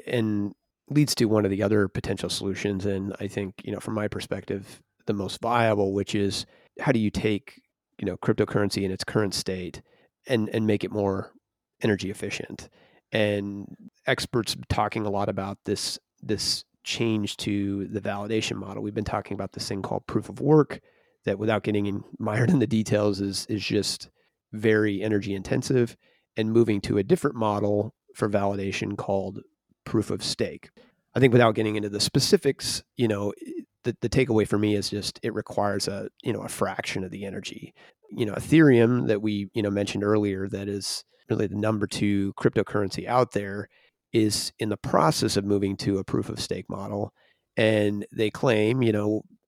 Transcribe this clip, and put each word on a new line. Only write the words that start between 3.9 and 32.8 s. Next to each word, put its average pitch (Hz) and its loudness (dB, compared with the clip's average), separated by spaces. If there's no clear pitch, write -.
my 104 0
perspective, 98 -8
the 110 0
most 98 -6
viable, 110 2
which 101 -2
is 101 0
how - 2
do 123 2
you 104 0
take, - -2
you 104 -4
know, 90 -2
cryptocurrency 104 0
in 92 0
its 92 -6
current 104 0
state 92 -6
and, 110 2
and 110 0
make 104 2
it 98 -4
more 98 -2
energy - 2
efficient? - -10
And 101 -2
experts - -2
talking 107 0
a 101 -2
lot 101 0
about 98 -6
this, - -4
this - -4
change 110 -2
to 101 -2
the 104 -6
validation 104 -2
model. 101 -8
We've 107 -6
been 107 -2
talking 104 -4
about 98 -8
this - -10
thing 98 -4
called - -6
proof 107 -2
of 104 -10
work 147 4
that, 98 0
without 107 0
getting 104 2
in, 101 -4
<laughs> - -14
mired 110 2
in 170 6
the 110 4
details, 104 2
is, 98 -4
is 104 -4
just - -2
very 107 2
energy 104 0
intensive, 123 0
and 110 0
moving 110 4
to - 0
a 101 2
different - 0
model 104 0
for - 0
validation 101 -2
called 98 -4
proof - 0
of 95 -6
stake. - -6
I 120 0
think 127 6
without 117 8
getting 107 0
into 104 -4
the 101 -4
specifics, - 0